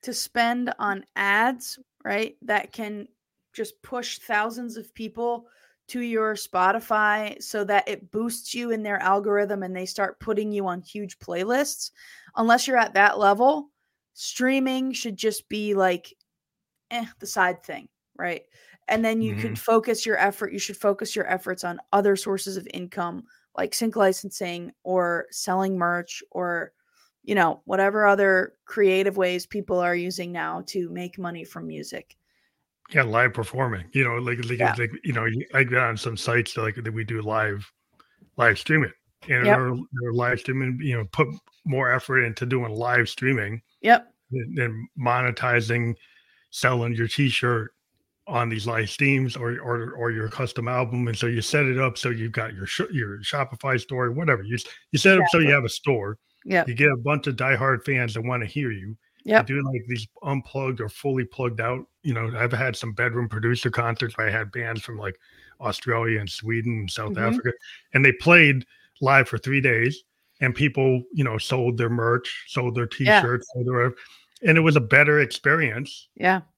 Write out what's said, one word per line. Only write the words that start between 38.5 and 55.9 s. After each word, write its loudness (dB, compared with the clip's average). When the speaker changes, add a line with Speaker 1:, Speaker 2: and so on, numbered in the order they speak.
Speaker 2:
streaming, 0
and 2
Speaker 1:
Yep. 6
Speaker 2:
they're, 0
they're -4
live 0
streaming, -4
you -2
know, -4
put 2
more 0
effort 2
into -4
doing -2
live 2
streaming -2
Speaker 1:
Yep. 4
Speaker 2:
than, -6
than -4
monetizing, 0
selling 0
your 0
t-shirt 0
on 0
these -4
live -2
streams 0
or, -6
or, -6
or -4
your -4
custom -6
album. -2
And -4
so -2
you -2
set 2
it 0
up 0
so -2
you've -4
got -6
your -10
sh-, -4
your -4
Shopify -2
store, -2
whatever. 0
You -4
s-, -6
you 2
set 8
it 8
up 4
so 4
you 6
Speaker 1:
Exactly. 8
Speaker 2:
have 2
a -2
store. 0